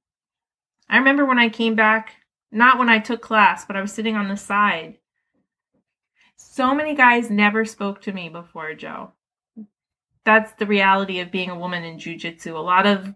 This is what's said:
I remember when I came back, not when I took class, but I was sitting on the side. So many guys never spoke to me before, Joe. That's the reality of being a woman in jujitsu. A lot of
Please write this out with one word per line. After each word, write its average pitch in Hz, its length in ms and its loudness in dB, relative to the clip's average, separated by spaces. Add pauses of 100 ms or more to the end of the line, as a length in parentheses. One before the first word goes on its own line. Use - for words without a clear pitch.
(880)
I 214 80 2
remember 277 280 4
when 262 140 2
I 233 100 4
came 226 260 -2
back, 220 380 2 (360)
not 240 300 4
when 247 80 0
I 220 120 4
took 226 220 -6
class, 202 440 2
but 196 100 -10
I 196 60 -4
was 202 100 -8
sitting 220 240 -6
on 202 140 -4
the 202 80 -6
side. 196 640 -2 (1400)
So 262 360 -2
many 302 220 -2
guys 240 340 4
never 208 360 2
spoke 202 360 -8
to 202 120 -8
me 175 160 -12
before, 165 440 -14
Joe. 156 380 -16 (1120)
That's 214 300 2
the 214 120 -6
reality 196 540 2
of 180 120 -10
being 185 180 -4
a 175 100 -10
woman 175 240 -8
in 165 140 -14
jujitsu. 165 560 -12
A 160 60 -8
lot 180 260 2
of 196 300 0